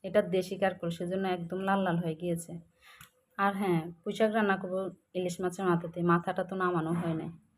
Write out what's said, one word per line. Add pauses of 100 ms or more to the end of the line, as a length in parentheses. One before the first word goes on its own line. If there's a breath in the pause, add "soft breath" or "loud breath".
এটা (160)
দেশি
কাঁকরোল,
সেজন্য
একদম (100)
লাল
লাল
হয়ে
গিয়েছে। (840 loud breath)
আর
হ্যাঁ, (180)
পুঁই
শাক
রান্না
করব (380)
ইলিশ
মাছের
মাথা
দিয়ে।
মাথাটা
তো
নামানো
হয়
নাই (280)